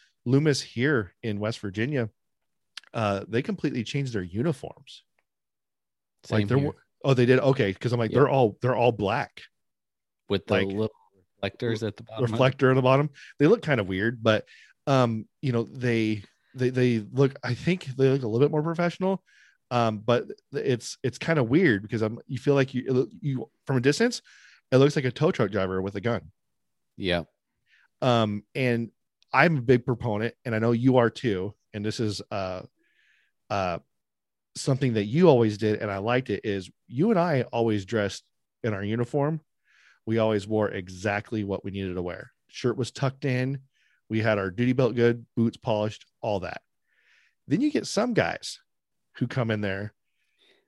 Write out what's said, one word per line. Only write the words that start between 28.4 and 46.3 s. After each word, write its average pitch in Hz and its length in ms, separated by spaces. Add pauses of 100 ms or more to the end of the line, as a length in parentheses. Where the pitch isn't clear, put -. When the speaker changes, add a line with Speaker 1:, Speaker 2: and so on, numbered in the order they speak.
Speaker 1:
and 120 340 (420)
I'm 151 260
a 127 40
big 123 240
proponent, 117 480 (100)
and 120 120
I 110 40
know 113 120
you 123 260
are 117 120
too. 101 460 (180)
And 104 120
this 107 140
is, 107 220 (100)
uh, 92 300 (880)
uh, 92 300 (760)
something 131 380
that 104 120
you 160 240
always 113 300
did, 107 220
and 107 100
I 98 80
liked 123 320
it, 98 140
is 98 240 (180)
you 156 240
and 196 80
I 160 240 (100)
always 113 320
dressed 101 380 (400)
in 110 100
our 98 100
uniform. 139 560 (680)
We 110 120
always 110 300
wore 107 240
exactly 101 720
what 98 200
we 98 80
needed 95 220
to 90 80
wear. 87 300 (160)
Shirt - 280
was 113 160
tucked 135 340
in. 131 340 (500)
We 110 120
had 110 180
our 95 100
duty 120 240
belt 123 220
good, 120 300 (100)
boots 113 220
polished, 107 480 (160)
all 107 180